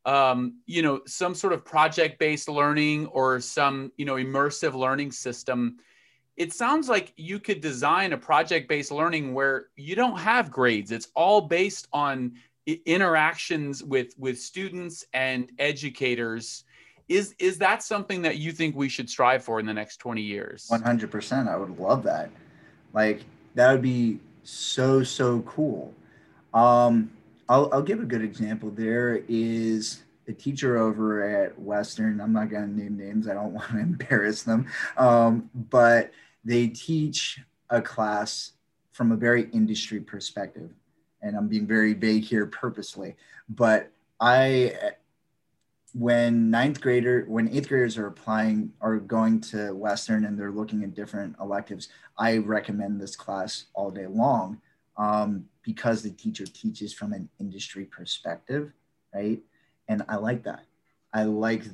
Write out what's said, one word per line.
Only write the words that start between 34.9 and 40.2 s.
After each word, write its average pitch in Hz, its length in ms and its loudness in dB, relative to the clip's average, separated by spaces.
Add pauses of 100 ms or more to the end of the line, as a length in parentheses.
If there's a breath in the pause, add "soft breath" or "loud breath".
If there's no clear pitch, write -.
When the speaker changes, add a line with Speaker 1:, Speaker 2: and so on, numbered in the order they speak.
Speaker 2:
Um, 117 520 6 (220)
but 117 400 6 (340 soft breath)
they 120 220 4
teach 151 720 -2 (320)
a 120 100 4
class 107 720 -4 (380)
from 117 220 0
a 113 40 2
very 120 340 2
industry 107 500 -2
perspective. 95 680 -10 (500)